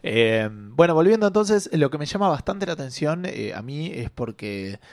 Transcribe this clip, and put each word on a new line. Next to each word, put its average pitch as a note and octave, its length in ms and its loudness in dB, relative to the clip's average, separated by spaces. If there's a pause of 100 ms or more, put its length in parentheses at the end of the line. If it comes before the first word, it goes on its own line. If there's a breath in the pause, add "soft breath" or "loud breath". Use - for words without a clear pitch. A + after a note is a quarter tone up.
Eh, A2 500 2
bueno, A#2+ 420 2
volviendo G#3 320 6
entonces, G#3 460 2
lo D3 180 2
que D#3 80 -6
me D3 80 -6
llama G3 220 0
bastante F#3+ 380 -2
la F3 80 -4
atención, D3+ 500 -4
eh, A2 300 -8
a G2+ 80 -10
mí C#3+ 240 -8
es A#2+ 240 -8
porque G2+ 680 -8 (140 loud breath)